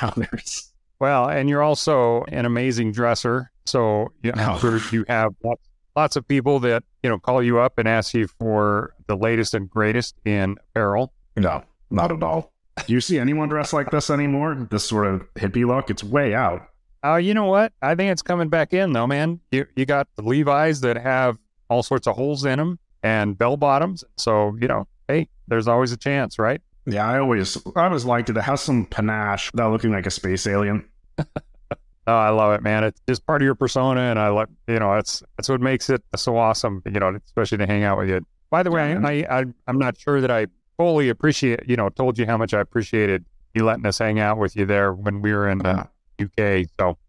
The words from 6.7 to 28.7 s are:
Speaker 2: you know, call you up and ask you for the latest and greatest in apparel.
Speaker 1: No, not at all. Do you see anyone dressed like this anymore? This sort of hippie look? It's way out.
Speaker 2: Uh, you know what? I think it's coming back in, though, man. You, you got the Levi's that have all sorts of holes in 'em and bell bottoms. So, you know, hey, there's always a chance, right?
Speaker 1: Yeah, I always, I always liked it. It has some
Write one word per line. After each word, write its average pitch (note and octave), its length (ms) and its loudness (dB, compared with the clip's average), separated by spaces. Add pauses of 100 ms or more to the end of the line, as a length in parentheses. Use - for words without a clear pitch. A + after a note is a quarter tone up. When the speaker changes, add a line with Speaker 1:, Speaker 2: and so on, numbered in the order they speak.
Speaker 2:
you B2+ 80 0
know, A2 80 0
call B2+ 240 0
you A#2+ 160 2
up A#2+ 220 2
and A2+ 80 0
ask A2+ 260 0
you A2+ 140 2 (120)
for G#2+ 540 0 (140)
the G#2 100 -2
latest A2+ 380 0
and G2 120 -4
greatest A2 460 0 (120)
in G2+ 320 -2 (180)
apparel. A2 360 0 (240)
Speaker 1:
No, F2+ 280 0 (260)
not E3+ 220 0
at - 100 -6
all. D#3+ 300 -4 (360)
Do A2+ 60 0
you B2 80 2
see E3+ 180 -2
anyone D3 300 0
dressed D3+ 240 -4
like C#3+ 180 -2
this D3 180 0
anymore? C#3+ 640 -2
This G#2 140 -2
sort G#2 200 0
of F#2+ 160 -2 (140)
hippie A#2 320 0
look? C3 220 0
It's G2+ 140 -6
way A#2+ 300 0
out. G#2 340 -2 (360)
Speaker 2:
Uh, D3+ 140 2
you F#3 160 0
know G#3+ 120 0
what? G3 360 2
I D3+ 140 0
think F#3+ 160 0
it's E3+ 100 -4
coming F3 260 -2
back D#3+ 260 0
in, F3+ 200 2
though, A#2 120 0
man. D3+ 340 -2 (120)
You, C3+ 140 0 (100)
you C3 100 0
got C#3+ 300 0
the G#2+ 80 -12
Levi's C#3+ 580 2
that A#2+ 160 2
have B2+ 400 0 (320)
all A#2 140 2
sorts - 240 -2
of G#2+ 80 2
holes C#3 300 -2
in C3+ 140 0
'em E3+ 200 -4 (240)
and G#2 340 0
bell B2 200 2
bottoms. C#3+ 460 0 (140)
So, G#2+ 440 2
you B2 60 2
know, G#2+ 200 -2 (220)
hey, D#3 180 0 (200)
there's A2+ 200 0
always A#2+ 240 2
a A#2+ 60 -6
chance, C#3 420 -4
right? A#2 220 0 (240)
Speaker 1:
Yeah, G#2+ 220 -2
I B2+ 120 2
always, A#2 380 0 (180)
I F3 100 4
always D#3 200 0
liked A#2+ 240 0
it. A2 80 -2
It A2 60 2
has C#3 180 -2
some B2 240 0